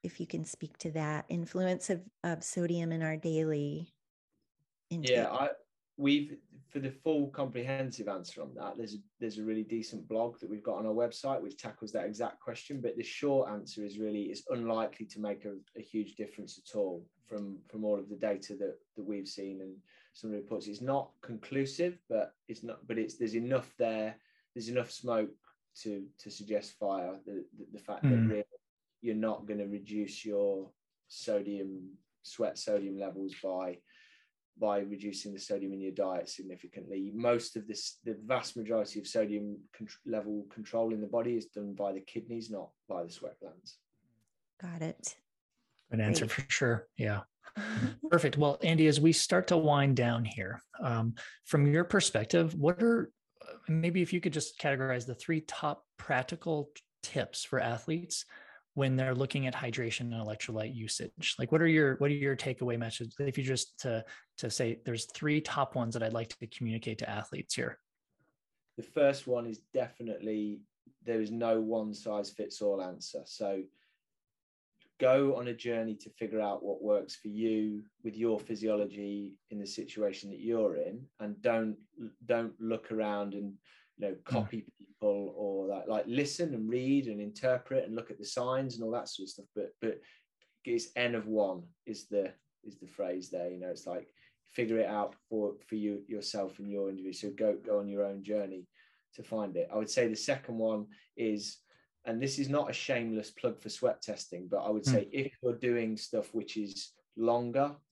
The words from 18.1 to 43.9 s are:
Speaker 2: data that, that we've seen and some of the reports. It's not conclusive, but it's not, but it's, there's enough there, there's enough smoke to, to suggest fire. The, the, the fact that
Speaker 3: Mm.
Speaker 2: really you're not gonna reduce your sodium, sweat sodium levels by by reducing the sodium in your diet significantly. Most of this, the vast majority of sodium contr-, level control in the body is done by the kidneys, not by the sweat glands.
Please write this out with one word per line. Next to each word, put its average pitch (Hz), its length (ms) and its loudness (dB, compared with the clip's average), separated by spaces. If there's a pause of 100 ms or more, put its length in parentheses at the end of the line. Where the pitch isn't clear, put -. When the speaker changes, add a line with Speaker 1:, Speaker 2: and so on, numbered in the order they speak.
Speaker 2:
data 104 400 -2
that, 98 180 -4 (220)
that 104 80 -10
we've 98 240 -4
seen 95 320 -8
and 95 160 -12 (380)
some 113 160 -10
of - 20 -2
the 104 80 -2
reports. 101 260 -6
It's 104 140 -10
not 131 300 0 (120)
conclusive, 135 760 -2 (100)
but 113 240 0 (160)
it's - 140 -10
not, 113 260 -10
but 113 100 0
it's, 110 200 -2
there's 113 180 0
enough 123 420 0
there, 110 380 0 (380)
there's 113 160 -6
enough 123 200 0
smoke 113 400 0 (520)
to, 101 240 -4 (140)
to 104 100 -14
suggest 104 480 -4
fire. 95 480 -2
The, 101 180 -8 (140)
the, - 160 -16
the - 40 -14
fact - 240 -8
that 147 60 6
Speaker 3:
Mm. 113 220 6
Speaker 2:
really 104 140 0 (580)
you're 113 120 0
not 107 320 0
gonna 104 200 -2
reduce 101 580 -6
your 101 460 0 (380)
sodium, 98 840 -4 (320)
sweat - 340 -2
sodium 98 420 0
levels 95 440 -4
by 92 340 -2 (840)
by 101 220 2
reducing 101 520 -6
the 95 80 -10
sodium 98 320 -4
in 95 80 -6
your 95 120 -4
diet 92 360 -2
significantly. 95 840 -8
Most 120 420 2
of 107 100 -6
this, - 380 -8
the 113 120 -4 (100)
vast 120 300 0
majority 110 440 0
of 98 60 -12
sodium 104 520 -2 (200)
contr-, 107 180 -12 (100)
level 107 460 -4
control 113 400 0
in 107 80 -2
the 104 60 -4
body 117 300 0
is 107 100 -2
done 101 280 -8
by 101 180 0
the 95 80 -6
kidneys, 110 500 -8
not 95 180 -8 (200)
by 92 140 -4
the 85 80 -8
sweat - 300 -12
glands. - 380 -16 (840)